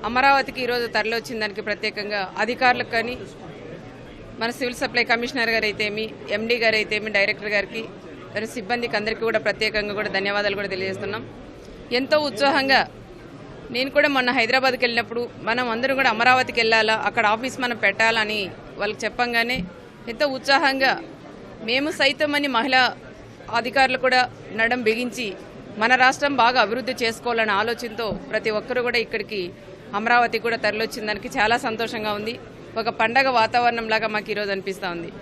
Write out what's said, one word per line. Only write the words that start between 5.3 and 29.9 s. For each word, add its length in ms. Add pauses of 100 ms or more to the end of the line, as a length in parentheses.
గారు 140
అయితేమి, 500 (160)
ఎండీ 280
గారు 180
అయితేమి, 340
డైరెక్టర్ 400
గారికి, 360 (500)
మరి 120
సిబ్బందికి 480
అందరికీ 260
కూడా 180
ప్రత్యేకంగా 540
కూడా 160
ధన్యవాదాలు 460
కూడా 120
తెలియజేస్తున్నాం. 600 (640)
ఎంతో 260
ఉత్సాహంగా, 680 (840)
నేను 180
కూడా 180
మొన్న 240
హైదరాబాద్కి 540
వెళ్ళినప్పుడు, 440 (120)
మనం 280
అందరం 260
కూడా 140
అమరావతికి 500
వెళ్ళాలా, 340
అక్కడ 320
ఆఫీస్ 340
మనం 180
పెట్టాలని 720 (280)
వాళ్ళకి 280
చెప్పంగానే 580 (460)
ఎంతో 180
ఉత్సాహంగా, 760 (600)
మేము 280
సైతం 440
అని 120
మహిళా 480 (580)
అధికారులు 440
కూడా 340 (240)
నడుం 260
బిగించి, 520 (440)
మన 180
రాష్ట్రం 400
బాగా 260
అభివృద్ధి 320 (100)
చేసుకోవాలనే 500
ఆలోచనతో 580
ప్రతి 380
ఒక్కరూ 320
కూడా 160
ఇక్కడికి 540 (440)